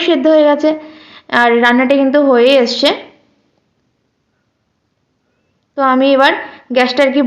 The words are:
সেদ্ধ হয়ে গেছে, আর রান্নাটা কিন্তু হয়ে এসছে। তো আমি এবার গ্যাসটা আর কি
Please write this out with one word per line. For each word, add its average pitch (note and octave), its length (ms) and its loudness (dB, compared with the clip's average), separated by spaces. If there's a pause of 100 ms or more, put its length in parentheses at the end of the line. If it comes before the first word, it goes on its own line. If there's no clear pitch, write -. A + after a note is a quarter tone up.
সেদ্ধ D#4 180 0 (100)
হয়ে D4+ 160 4
গেছে, D4+ 200 -2 (680)
আর A#3+ 80 2 (160)
রান্নাটা B3 360 2
কিন্তু C4+ 180 0 (120)
হয়ে A#3+ 220 2 (120)
এসছে। A#3 240 -2 (3000)
তো C#4+ 40 -6 (120)
আমি C4 140 0 (100)
এবার C#4+ 160 2 (440)
গ্যাসটা B3+ 280 0
আর C4 100 0
কি C#4+ 120 0